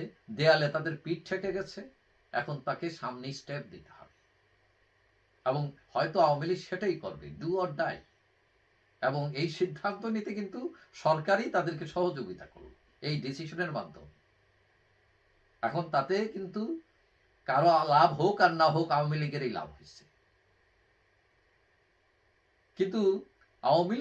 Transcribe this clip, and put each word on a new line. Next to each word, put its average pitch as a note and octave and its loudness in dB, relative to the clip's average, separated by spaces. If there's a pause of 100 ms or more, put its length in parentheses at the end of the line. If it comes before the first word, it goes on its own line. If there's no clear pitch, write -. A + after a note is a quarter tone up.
(380)
দেয়ালে D3+ 6
তাদের D#3 -2 (100)
পিঠ E3 -4 (100)
ঠেকে F#3+ -4
গেছে, G3 -10 (520)
এখন C#3+ -4 (120)
তাকে C#3 -4 (140)
সামনে B2 -8 (140)
স্টেপ C#3+ -10 (120)
দিতে - -20
হবে, - -20 (1300)
এবং C#3+ 0 (320)
হয়তো D3+ 0
আওয়ামী D3 2
লীগ F3+ -2
সেটাই F#3 -2
করবে, D3+ -10 (140)
do D#3 -4 (140)
or F3 -2 (100)
die। - -2 (1000)
এবং C#3+ 0 (180)
এই E3+ 0 (100)
সিদ্ধান্ত F#3+ -2 (120)
নিতে G#3 -4
কিন্তু G#3 -8 (440)
সরকারই D#3+ 2
তাদেরকে E3 -2 (100)
সহযোগিতা C#3+ -4
করল - -20 (360)
এই D3+ 0 (100)
ডিসিশনের D#3+ -6
মাধ্যমে। - -12 (1500)
এখন E3 0 (100)
তাতে D3 2 (180)
কিন্তু F#3+ -6 (840)
কারো D3 6 (240)
লাভ D#3+ 8 (100)
হোক D#3 2
আর E3+ 6
না D#3+ 6
হোক, E3 2
আওয়ামী D3 0
লীগেরই C#3 -4
লাভ D#2 -10
হয়েছে। - -20 (2750)
কিন্তু F#3+ 2 (640)
আওয়ামী F3 6